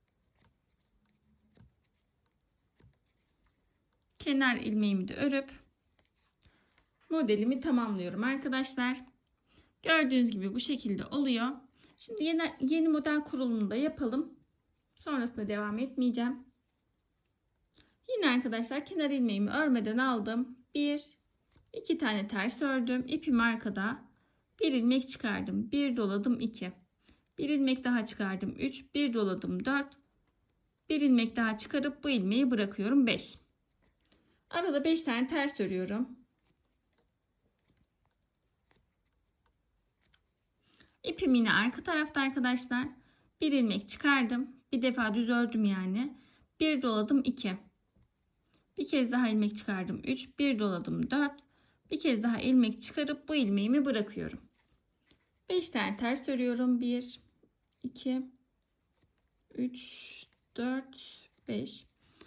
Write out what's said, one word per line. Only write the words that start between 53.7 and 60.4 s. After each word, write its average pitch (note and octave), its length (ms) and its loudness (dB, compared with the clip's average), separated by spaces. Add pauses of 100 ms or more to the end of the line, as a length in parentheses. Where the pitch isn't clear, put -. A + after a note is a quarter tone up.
bırakıyorum. A3 540 -2 (1120)
Beş F4+ 200 0
tane G3+ 280 0
ters B3 320 -2
örüyorum. B3 520 2
Bir, B3 380 -2 (640)
iki, B3+ 380 -4 (1300)
üç, - 680 -8 (320)